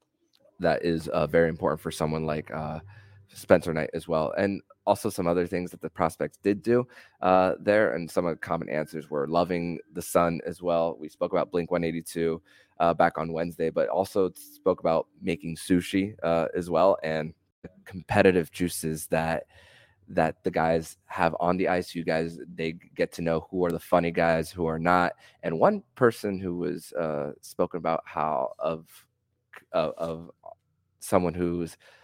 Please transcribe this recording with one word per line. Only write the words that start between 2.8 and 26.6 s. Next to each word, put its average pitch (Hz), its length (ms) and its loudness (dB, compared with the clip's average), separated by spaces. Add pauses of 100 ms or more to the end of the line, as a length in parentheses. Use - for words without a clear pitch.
Spencer 87 460 2
Knight 78 200 -2
as 80 140 -6
well. 80 300 0
And 98 240 0 (240)
also 101 240 2
some 92 180 -2
other 87 200 2
things 90 240 -4
that - 100 -16
the 82 80 -8
prospects - 520 -2
did 101 200 2
do, 123 260 2 (340)
uh, 92 380 4
there, 104 360 4
and 82 140 -6
some 90 160 0
of 82 100 -2
the - 40 -12
common 82 300 -4
answers 78 400 -6
were 71 180 -2
loving 85 520 0 (120)
the 87 100 -10
sun 85 440 2
as 87 160 -10
well. 85 360 0
We 76 120 -12
spoke 87 240 -6
about 87 180 -2
Blink 85 200 -2
one 85 120 0
eighty-two, 82 580 -4 (380)
uh, 85 140 4
back 82 240 2
on 82 160 -4
Wednesday, 82 360 -2
but 76 200 0
also 92 440 0
spoke - 460 -2
about 82 280 0 (140)
making 85 360 -4
sushi, 95 680 0
uh, 82 320 2
as 87 140 -4
well, 87 340 4
and 80 300 -4 (300)
the - 60 -16 (140)
competitive 92 680 4
juices 80 560 -4
that, 82 400 -2 (600)
that 80 360 0
the 90 80 -2
guys 82 540 0
have 85 340 0
on 90 180 2
the 90 100 0
ice. 90 280 -2
You 82 80 -4
guys, 82 340 -2 (160)
they 82 200 -6 (220)
get 85 180 -2
to 87 100 -8
know 82 260 0
who 90 160 0
are 85 60 0
the 85 80 -4
funny 87 320 2
guys, 82 400 2
who 87 160 -4
are 80 100 -2
not. 87 360 4 (280)
And 82 180 -4
one 160 220 2 (140)
person 107 440 2
who 90 180 -4
was, 82 360 -6